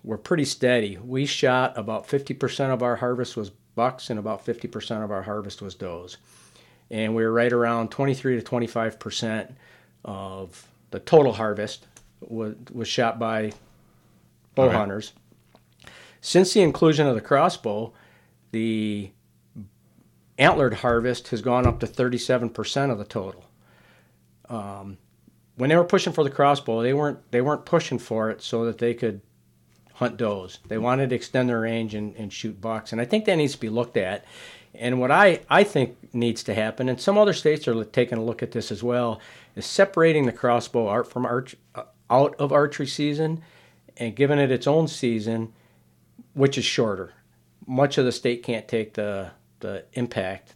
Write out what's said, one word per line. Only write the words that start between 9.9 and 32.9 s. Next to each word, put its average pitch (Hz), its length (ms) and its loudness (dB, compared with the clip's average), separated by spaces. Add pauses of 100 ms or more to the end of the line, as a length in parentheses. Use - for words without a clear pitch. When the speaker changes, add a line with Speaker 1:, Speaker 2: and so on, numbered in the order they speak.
Speaker 1:
of 95 640 -12 (240)
the 98 80 -8
total 143 340 6
harvest 104 540 -4 (340)
was, 110 360 -10 (160)
was 113 160 -8
shot 113 300 0
by 110 340 -2 (1000)
bow 135 100 4
Speaker 2:
Okay. 117 120 6
Speaker 1:
hunters. 101 360 -4 (1080)
Since 185 320 4
the 208 100 6
inclusion 156 440 4
of 127 80 2
the 107 60 -2
crossbow, 127 720 0 (580)
the 107 640 -4 (1200)
antlered 143 380 4
harvest 120 540 0
has 117 120 -4
gone 123 260 2
up 120 140 2
to - 60 -4
thirty-seven 123 640 0
percent 139 420 -2
of 104 60 -4
the 104 60 -8
total. 95 400 -10 (1040)
Um, 98 500 -12 (580)
when 131 140 0
they 160 60 6
were 175 80 8
pushing 185 280 2
for 156 120 2
the 135 60 0
crossbow, 139 520 2
they 127 100 2
weren't, 147 260 0 (120)
they 123 100 2
weren't 143 240 0
pushing 160 340 0
for 110 320 -2
it 110 120 -8
so 117 220 -2
that 113 140 -4
they 120 160 0
could 107 260 -4 (720)
hunt 120 240 -4
does. 104 420 -4 (100)
They 110 100 -4
wanted 131 320 0
to 127 60 -2
extend 127 340 0
their 117 100 0
range 113 340 -4
and, 104 220 -8
and 104 160 -10
shoot 107 260 -10
bucks. 110 340 -8